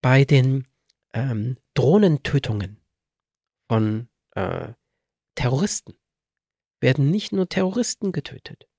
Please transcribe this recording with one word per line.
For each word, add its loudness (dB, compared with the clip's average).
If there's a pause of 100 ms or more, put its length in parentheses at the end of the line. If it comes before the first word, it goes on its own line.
Bei 6
den, 2 (460)
ähm, -4 (160)
Drohnentötungen 2 (880)
von, 0 (240)
äh, -6 (640)
Terroristen -2 (840)
werden 2
nicht -4
nur -2
Terroristen -2
getötet -12 (100)